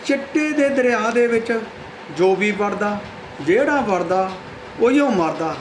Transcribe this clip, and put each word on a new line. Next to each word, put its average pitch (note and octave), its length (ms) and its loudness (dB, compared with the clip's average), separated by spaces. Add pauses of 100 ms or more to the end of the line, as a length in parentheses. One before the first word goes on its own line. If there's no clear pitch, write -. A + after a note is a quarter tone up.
ਚਿੱਟੇ D4+ 480 -2
ਦੇ C#4+ 160 2
ਦਰਿਆ A#3+ 420 2
ਦੇ A#3+ 160 4
ਵਿੱਚ A3+ 340 0 (560)
ਜੋ F#3+ 180 4
ਵੀ G#3 160 2
ਵੜਦਾ, G3+ 480 -2 (420)
ਜਿਹੜਾ C4+ 400 2
ਵੜਦਾ F#3 500 0 (500)
ਉਹੀਓ C4+ 300 4
ਮਰਦਾ D#3+ 500 0